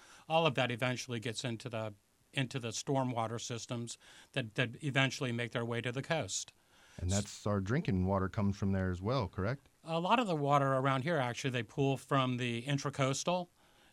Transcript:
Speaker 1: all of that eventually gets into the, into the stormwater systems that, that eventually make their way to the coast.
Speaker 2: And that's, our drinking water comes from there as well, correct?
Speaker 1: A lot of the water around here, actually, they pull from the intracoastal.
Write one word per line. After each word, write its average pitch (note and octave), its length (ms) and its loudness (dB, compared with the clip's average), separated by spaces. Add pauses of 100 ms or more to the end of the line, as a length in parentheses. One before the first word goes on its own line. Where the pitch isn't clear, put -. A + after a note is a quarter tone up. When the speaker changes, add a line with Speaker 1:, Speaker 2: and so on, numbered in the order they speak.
(280)
Speaker 1:
all D#3+ 200 4
of C3 80 2
that B2 160 2
eventually B2 480 -2
gets A2 240 -4
into A#2+ 260 -4
the, A2 240 -4 (400)
into C3+ 260 -2
the A#2 100 -4
stormwater A#2+ 680 0
systems A#2 580 -6 (360)
that, A#2 220 -4
that B2 140 2 (120)
eventually C3+ 500 2
make A#2 200 -2
their A#2+ 140 -2
way A#2 160 -2
to B2 100 -2
the B2+ 100 -4
coast. C3 520 -2 (440)
Speaker 2:
And F2+ 120 -2
that's, G2+ 360 -2
our G#2 140 2
drinking G2 460 0
water F#2+ 240 2
comes G2+ 260 0
from G2 160 0
there F#2 180 0
as F2+ 120 -4
well, A2+ 260 -2
correct? G#2 400 -4 (160)
Speaker 1:
A E3 160 -2
lot F#3+ 180 4
of B3 100 2
the F3 80 0
water C#3+ 400 4
around C3 280 2
here, E3 140 0
actually, B2+ 320 -2
they B2 120 0
pull C#3 360 0
from C3 400 2
the A#2+ 260 -2
intracoastal. C#3+ 840 0 (460)